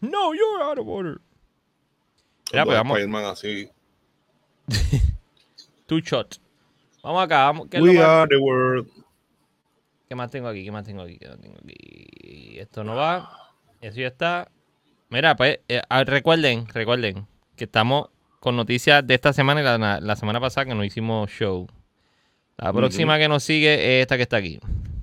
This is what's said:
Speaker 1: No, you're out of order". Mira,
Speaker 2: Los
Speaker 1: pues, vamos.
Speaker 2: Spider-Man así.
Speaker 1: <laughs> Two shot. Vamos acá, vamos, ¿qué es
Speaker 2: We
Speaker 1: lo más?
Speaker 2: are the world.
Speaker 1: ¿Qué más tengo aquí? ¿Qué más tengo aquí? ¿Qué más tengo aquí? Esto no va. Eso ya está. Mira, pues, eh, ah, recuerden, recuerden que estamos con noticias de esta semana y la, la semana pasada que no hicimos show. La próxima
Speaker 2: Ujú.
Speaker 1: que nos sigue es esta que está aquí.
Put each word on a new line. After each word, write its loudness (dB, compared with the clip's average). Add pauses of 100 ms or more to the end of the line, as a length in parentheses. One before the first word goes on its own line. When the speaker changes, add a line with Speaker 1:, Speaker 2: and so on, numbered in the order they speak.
Speaker 1:
No, -2
you're 0
out -4
of -8
order". -8 (1300)
Mira, 0
Speaker 2:
Los -2
Speaker 1:
pues, 2
vamos. 0
Speaker 2:
Spider-Man -4
así. -10 (1000)
Speaker 1:
<laughs> -4
Two -2
shot. -6 (640)
Vamos -2
acá, 4
vamos, 0
¿qué -4
es 4
Speaker 2:
We 10
Speaker 1:
lo 8
más? 8
Speaker 2:
are 6
the 2
world. 0 (1200)
Speaker 1:
¿Qué -12
más -8
tengo -10
aquí? -8
¿Qué -12
más -10
tengo -14
aquí? -18
¿Qué -20
más -20
tengo -20
aquí? -20
Esto -14
no -8
va. -2 (500)
Eso -16
ya -4
está. -4 (580)
Mira, 2
pues, 2 (100)
eh, -2
ah, 2
recuerden, 2
recuerden -4 (300)
que -10
estamos 0 (320)
con 0
noticias 4
de 4
esta 4
semana 2
y 0
la, 0
la -2
semana -4
pasada -4
que -8
no -2
hicimos -4
show. -6 (880)
La -4
próxima 0
Speaker 2:
Ujú. 2
Speaker 1:
que 2
nos 0
sigue 2
es 2
esta -2
que 0
está -2
aquí. -4 (420)